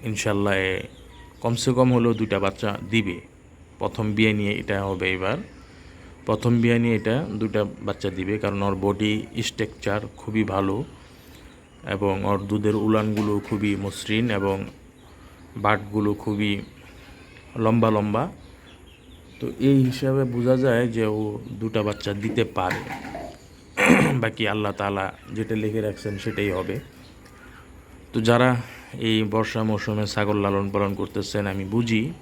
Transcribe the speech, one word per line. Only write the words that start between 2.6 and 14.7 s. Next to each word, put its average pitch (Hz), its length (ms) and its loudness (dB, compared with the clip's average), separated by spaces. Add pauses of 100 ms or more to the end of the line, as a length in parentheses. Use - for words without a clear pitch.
দিবে। 98 260 2 (640)
প্রথম 107 340 -2
বিয়ে 110 200 4
নিয়ে 104 280 0
এটা 101 240 -4
হবে 92 260 -2
এবার, 95 280 -2 (880)
প্রথম 113 360 2
বিয়ে 117 180 4
নিয়ে 117 180 2
এটা 110 200 0 (240)
দুইটা 107 220 0 (200)
বাচ্চা 101 280 -6
দিবে, 92 280 -4
কারণ 101 240 -2
ওর 98 140 0
বডি 101 360 0 (300)
স্ট্রাকচার 107 580 -4 (160)
খুবই 110 280 -2
ভালো 98 320 0 (1160)
এবং 98 200 0 (100)
ওর 98 140 0 (100)
দুধের 104 280 0
উলানগুলো 107 560 2 (140)
খুবই 104 300 0
মসৃণ 104 540 -2
এবং 98 260 0 (1000)